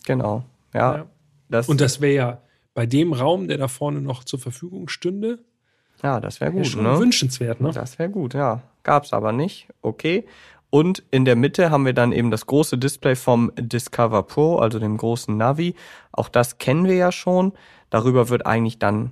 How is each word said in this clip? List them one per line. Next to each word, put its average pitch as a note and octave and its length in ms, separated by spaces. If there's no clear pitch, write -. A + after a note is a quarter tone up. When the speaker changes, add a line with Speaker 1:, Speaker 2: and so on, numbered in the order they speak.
Speaker 1:
Genau, A#2+ 360
ja. B2 220
Speaker 2:
Ja. D3+ 100
Speaker 1:
Das A#2 200
Speaker 2:
Und D3 120
das C#3 200
wär C#3+ 120
ja B2 280
bei A#2 120
dem D3+ 260
Raum, E3 340
der D3 120
da C3+ 100
vorne D3 320
noch C#3 240
zur C3 160
Verfügung F3 480
stünde, G#3 500
Speaker 1:
Ja, C#3 180
das G2+ 200
wär C#3 120
Speaker 2:
wär F#3 100
Speaker 1:
gut, E3 40
Speaker 2:
schon A2 160
Speaker 1:
ne? B2+ 160
Speaker 2:
wünschenswert, B2+ 640
ne? D3 100
Speaker 1:
Das A#2+ 300
wär E3+ 80
gut, F3 260
ja. B2+ 280
Gab's C#3+ 300
aber G#2+ 200
nicht, D3+ 360
okay. E3 420
Und E3 420
in C3 140
der B2 100
Mitte D#3 340
haben C#3 140
wir C3 80
dann B2 200
eben A#2 200
das G#2+ 140
große C#3+ 320
Display C3+ 360
vom A#2+ 420
Discover A2+ 640
Pro, D#3+ 340
also A2+ 240
dem A2 160
großen A#2 400
Navi. D3 380
Auch - 180
das B2 260
kennen E3+ 300
wir F#3 80
ja F3+ 180
schon. F#3 400
Darüber A#2+ 400
wird A#2+ 160
eigentlich A2+ 320
dann A2 340